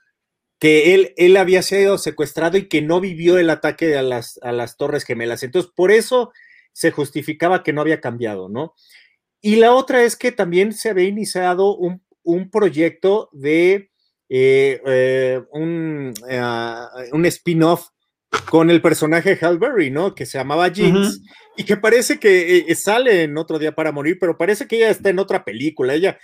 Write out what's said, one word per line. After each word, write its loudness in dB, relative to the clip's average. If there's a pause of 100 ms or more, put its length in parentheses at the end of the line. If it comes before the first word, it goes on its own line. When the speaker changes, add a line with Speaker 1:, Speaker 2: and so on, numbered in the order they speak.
(600)
Speaker 1:
que 6
él, 2
él 6
había 2
sido 0
secuestrado -4
y 0
que -2
no 0
vivió 0
el 2
ataque -2
a -2
las, -6
a -6
las -6
Torres -4
Gemelas. -6
Entonces, -4
por 2
eso 2 (400)
se -2
justificaba -4
que -4
no -4
había 0
cambiado, -8
¿no? -10 (680)
Y 2
la 6
otra 2
es 0
que -4
también 0
se -6
había 0
iniciado -2
un, -8 (180)
un -4
proyecto -2
de, 0 (400)
eh, 2
eh, 0 (100)
un, -8 (160)
eh, -8
un 0
spin-off 0 (640)
con 4
el 4
personaje 0
Halle 0
Berry, -2
¿no? -4
Que -12
se -12
llamaba -2
Jinx, 2
Speaker 2:
Ujú. -2 (320)
Speaker 1:
y -10
que 0
parece 2
que, 4
eh, 2
eh, 0
sale 2
en -4
Otro -6
Día -4
para -4
Morir, -4
pero -2
parece -2
que -2
ella 4
está 0
en 0
otra -4
película, -4
ella, -2